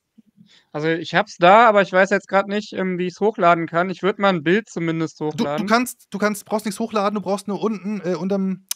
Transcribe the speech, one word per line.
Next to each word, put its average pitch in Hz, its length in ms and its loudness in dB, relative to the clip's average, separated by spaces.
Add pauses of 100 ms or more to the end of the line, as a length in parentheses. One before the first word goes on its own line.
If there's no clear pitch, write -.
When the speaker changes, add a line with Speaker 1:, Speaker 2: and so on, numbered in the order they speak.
(720)
Speaker 1:
Also 151 180 -4
ich 165 260 -2
hab's 196 220 0
da, 208 300 8
aber 208 140 6
ich 175 100 0
weiß 190 180 4
jetzt 196 180 -2
grad 196 200 0
nicht, 208 260 -6
ähm, 185 240 -4
wie 180 100 -2
ich's 175 140 -10
hochladen 175 440 2
kann. 170 240 -2
Ich 180 140 -10
würd 202 160 0
mal 196 100 2
ein 170 140 0
Bild 196 260 0
zumindest 165 500 -4
Speaker 2:
Du, 151 100 -4
du 151 160 -4
Speaker 1:
hochladen. 147 220 -4
Speaker 2:
kannst, 240 420 -2
du 202 80 -10
kannst, 208 280 -2
brauchst 214 200 -6
nichts 202 140 -8
hochladen, 208 360 -4
du 208 60 -4
brauchst 196 260 -4
nur 185 140 -6
unten, 202 420 -6
äh, 180 120 -2
unterm, 190 500 -4 (100)